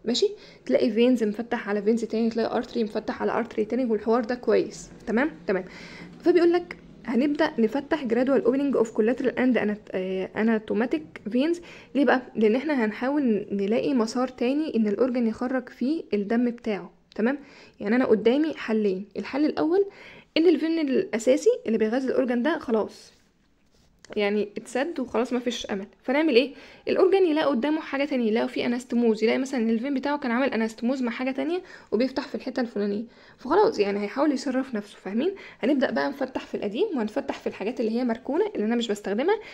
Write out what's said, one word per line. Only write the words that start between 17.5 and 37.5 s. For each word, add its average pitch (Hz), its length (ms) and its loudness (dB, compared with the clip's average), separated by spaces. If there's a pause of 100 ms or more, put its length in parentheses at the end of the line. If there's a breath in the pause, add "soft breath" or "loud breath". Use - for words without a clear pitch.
يعني 214 160 0
انا 254 80 2
قدامي 240 500 2
حلين. 208 640 -2
الحل 269 280 -2
الاول 330 400 2 (520 loud breath)
ان 330 120 6
الفين 330 300 2
الاساسي 269 720 2 (160)
اللي 220 120 0
بيغذي 233 280 0
الاورجن 240 360 0
ده 311 160 0
خلاص - 540 -4 (1040)
يعني 208 400 0
اتسد 285 440 -4
وخلاص، 247 320 -2
ما 247 60 0
فيش 247 280 -4
امل. 202 200 -6 (160)
فنعمل 285 340 2
ايه؟ 254 180 2 (340 loud breath)
الاورجن 381 380 4
يلاقي 311 200 2
قدامه 285 340 0
حاجه 277 240 -2
تانية، 254 240 0
يلاقي 233 200 2
فيه 262 180 -4
انستموز، 240 580 0
يلاقي 247 140 2
مثلًا 254 320 -2
الفين 240 240 -2
بتاعه 285 240 -2
كان 277 120 -4
عامل 254 220 0
انستموز 226 500 -2
مع 233 100 -2
حاجه 262 180 -4
تانية 294 320 -4 (300 loud breath)
وبيفتح 262 360 0
في - 60 -12
الحته 254 260 -6
الفلانيه، 208 440 -4 (320 loud breath)
فخلاص 349 420 2
يعني 202 220 0
هيحاول 269 320 0
يصرف 262 420 -4
نفسه. 208 220 -8
فاهمين؟ 240 380 -2 (260 loud breath)
هنبدا 262 300 2
بقى 277 180 -2
نفتح 285 380 -6
في - 100 -10
القديم، 294 400 -4
وهنفتح 220 420 -4
في - 80 -8
الحاجات 233 340 -6